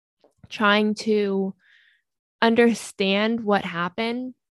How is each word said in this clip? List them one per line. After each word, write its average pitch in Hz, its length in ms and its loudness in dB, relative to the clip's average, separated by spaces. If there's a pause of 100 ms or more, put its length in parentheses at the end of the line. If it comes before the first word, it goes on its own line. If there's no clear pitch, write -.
(480)
trying 214 480 2
to 196 580 -2 (880)
understand 226 1000 2
what 202 240 0
happened 226 720 -6 (240)